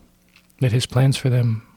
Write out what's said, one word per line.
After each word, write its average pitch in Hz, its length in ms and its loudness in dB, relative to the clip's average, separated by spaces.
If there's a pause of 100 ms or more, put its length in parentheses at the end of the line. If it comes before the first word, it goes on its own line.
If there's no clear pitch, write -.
(600)
that 131 120 0
his 123 140 0
plans 135 300 2
for - 140 -4
them 117 320 0 (140)